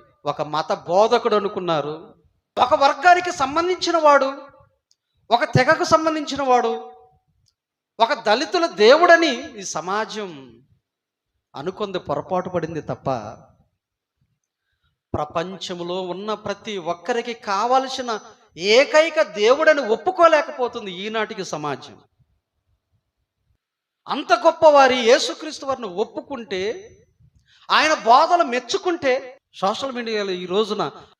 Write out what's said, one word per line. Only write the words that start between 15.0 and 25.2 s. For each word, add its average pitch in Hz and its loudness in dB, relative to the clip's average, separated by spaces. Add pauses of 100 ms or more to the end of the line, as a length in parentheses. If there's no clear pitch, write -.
ప్రపంచంలో 175 -8
ఉన్న 185 -8
ప్రతి 208 -10
ఒక్కరికి 233 -6
కావలసిన 240 -4 (360)
ఏకైక 285 4
దేవుడని 277 2
ఒప్పుకోలేకపోతుంది 254 0
ఈనాటికి 214 -6
సమాజం. 139 -10 (2000)
అంత 302 -2
గొప్పవారి 311 6
యేసుక్రీస్తు 294 0